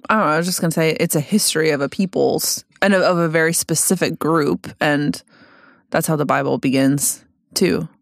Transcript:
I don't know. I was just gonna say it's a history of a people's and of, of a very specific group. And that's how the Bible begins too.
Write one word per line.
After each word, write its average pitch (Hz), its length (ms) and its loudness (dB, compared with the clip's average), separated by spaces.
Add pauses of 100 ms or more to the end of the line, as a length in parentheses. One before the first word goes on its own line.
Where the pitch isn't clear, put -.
I 220 60 4
don't 214 100 2
know. 151 80 2
I 151 40 2
was 170 100 0
just 185 120 -4
gonna 170 120 0
say 160 280 0
it's 170 160 0
a 156 60 0
history 160 480 0
of 143 120 0
a 139 80 -2
people's - 760 -2 (160)
and 196 120 4
of, 185 100 4
of 175 140 4
a 170 120 2
very 160 240 2
specific 165 640 -2
group. 151 500 0 (140)
And 147 400 0 (680)
that's - 160 0
how 160 80 0
the 147 100 0
Bible 135 320 0
begins 135 680 0 (300)
too. 170 340 0 (140)